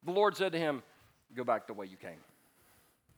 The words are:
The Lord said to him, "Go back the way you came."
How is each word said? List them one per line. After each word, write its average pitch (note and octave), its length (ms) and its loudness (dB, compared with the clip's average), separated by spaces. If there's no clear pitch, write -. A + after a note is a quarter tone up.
The E3+ 80 -6
Lord G3 260 4
said F#3+ 160 2
to E3 60 0
him, D3 240 0
"Go B2 100 -4
back A#2 240 0
the A2+ 60 -8
way G2+ 120 -10
you F#2 120 -18
came." E2+ 200 -14